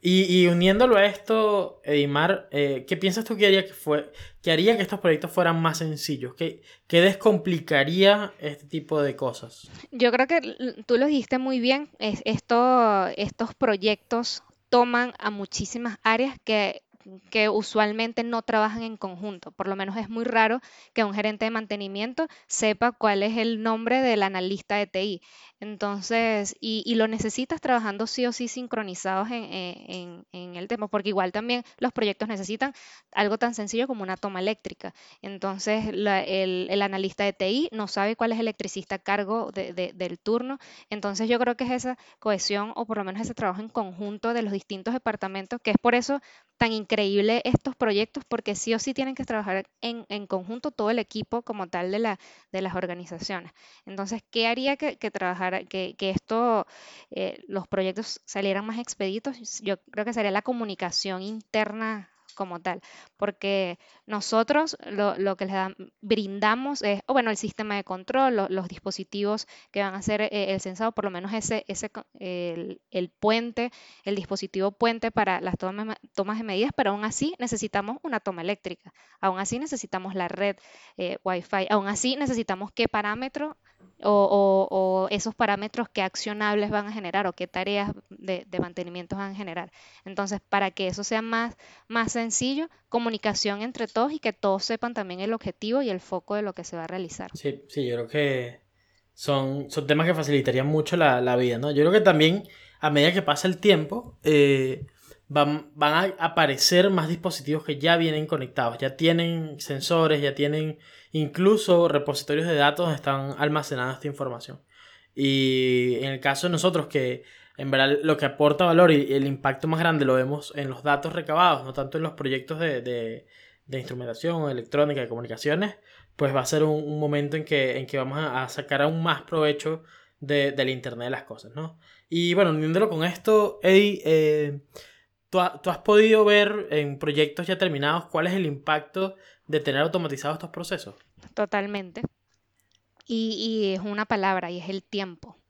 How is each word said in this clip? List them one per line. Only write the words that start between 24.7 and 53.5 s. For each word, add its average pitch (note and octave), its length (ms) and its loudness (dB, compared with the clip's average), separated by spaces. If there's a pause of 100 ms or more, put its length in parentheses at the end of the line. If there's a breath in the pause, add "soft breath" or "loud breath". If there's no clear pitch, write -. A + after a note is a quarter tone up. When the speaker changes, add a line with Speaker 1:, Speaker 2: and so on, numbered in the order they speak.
Speaker 2:
de G#3 100 -2
T F#3+ 160 -4
I. G3 180 -6 (400 soft breath)
Entonces, G#3 1000 -2
y, A3 240 -4
y A#3 100 0
lo A3 140 4
necesitas A3+ 500 -4
trabajando A3 480 0
sí B3 180 -2
o A#3+ 60 0
sí A#3+ 160 -6
sincronizados G3+ 840 -4
en, A#3+ 140 -6
en, F3+ 460 -10
en, F3 420 -14
en F3+ 240 -14
el F3+ 140 -10
tema, G#3+ 180 -4
porque G#3 220 -2
igual F#3 240 0
también A#3+ 300 -2 (160 soft breath)
los B3 120 0
proyectos G#3+ 380 -2
necesitan G#3+ 420 -4 (400 loud breath)
algo G3+ 260 0
tan A#3+ 160 0
sencillo A3+ 320 -4
como A3+ 160 -6
una F#3 140 -6
toma F#3+ 240 -6
eléctrica. F#3+ 540 -6 (280 soft breath)
Entonces, G3 720 -4
la, G3 300 0
el, F#3 460 -2
el G3+ 120 0
analista G3 440 -2
de G3 80 0
T F#3+ 160 -2
I C4+ 240 0
no G#3+ 160 -6
sabe G#3 260 -2
cuál A3+ 160 -2
es A3+ 60 -2
el A3+ 80 -2
electricista G3 500 -8
a F#3+ 40 -10
cargo G3+ 520 -2
de, F#3+ 220 -8
de, F3+ 200 -6
del F3 240 -8
turno. A#3+ 420 -4 (300 loud breath)
Entonces, G3+ 380 -4
yo A#3+ 120 2
creo A#3+ 180 0
que C4 80 -4
es B3 60 -2
esa B3+ 260 -4 (220 soft breath)
cohesión G#3 580 -2
o A#3 80 -4
por G#3+ 120 -4
lo G#3 60 -4
menos F#3+ 180 -6
ese A#3+ 120 -6
trabajo F#3+ 260 -2
en A3 80 -10
conjunto G#3 640 -6
de A#3 100 -2
los G3+ 100 -4
distintos G3 400 -6
departamentos, G3+ 680 -6
que A3 100 -2
es G3+ 60 4
por A#3+ 160 4
eso C4 280 0 (340 soft breath)
tan A3+ 160 2
increíble G#3 720 2
estos B3 320 -2
proyectos, A3 500 -2
porque A3 300 -4
sí - 180 -4
o A3+ 60 -2
sí C4 140 -6
tienen C4 220 -4
que B3+ 100 -8
trabajar G3 400 -4 (160)
en, A#3 260 -8
en G3+ 180 -8
conjunto G3 460 -6
todo G#3+ 180 -2
el A#3 100 0
equipo A3+ 420 -6
como G3+ 260 -8
tal F3+ 240 -4
de G3+ 80 -2
la, G#3+ 200 -2 (340 soft breath)
de F#3+ 80 -4
las F#3 140 -6
organizaciones. F3 760 -8 (340 soft breath)